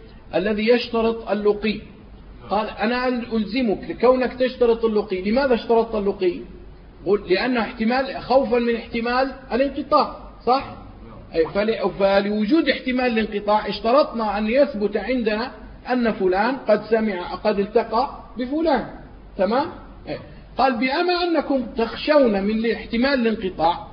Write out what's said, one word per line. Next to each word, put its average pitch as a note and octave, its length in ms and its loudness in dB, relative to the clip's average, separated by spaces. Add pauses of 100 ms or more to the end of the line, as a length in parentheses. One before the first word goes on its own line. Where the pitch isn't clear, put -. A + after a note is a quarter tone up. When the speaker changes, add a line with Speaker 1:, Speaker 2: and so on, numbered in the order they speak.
(340)
Speaker 1:
الذي G#3+ 340 0
يشترط A3+ 600 2
اللقي. G#3 500 0
Speaker 2:
نعم. - 720 -18
Speaker 1:
قال: G#3 180 0
أنا B3 400 -2
ألزمك A3+ 840 -2
لكونك B3 440 4
تشترط A#3 500 2
اللقي. G3+ 460 0
لماذا B3+ 240 2
اشترطت A3+ 400 2
اللقي؟ G3 460 0 (680)
قل: G3 220 2
لأن A3 280 2
احتمال، A3 680 0
خوفا A#3+ 360 2
من A#3 180 0
احتمال A#3+ 560 -2 (200)
الانقطاع، C#4 640 2 (300)
صح؟ B3+ 180 2
Speaker 2:
نعم. - 540 -18 (160)
Speaker 1:
أي D#3+ 200 2
فل-، G#3 440 0
فلوجود G#3 680 2
احتمال B3+ 500 0
الانقطاع G#3 500 0
اشترطنا A3+ 720 2
أن A3 80 -2
يثبت G#3+ 500 2
عندنا A3 560 -2 (400)
أن A#3+ 200 2
فلان G3 440 0
قد G#3 260 2
سمع، G#3 520 0
قد G#3 240 0
التقى A3+ 680 0 (140)
بفلان، C4+ 480 0 (500)
تمام؟ A3 300 2 (420)
أي. C#3 100 -8 (400)
قال: B3 200 2
بأما D4+ 340 0 (100)
أنكم D4 440 0 (100)
تخشون A3+ 680 2
من A3 300 0
احتمال A#3+ 540 0
الانقطاع، F3 680 0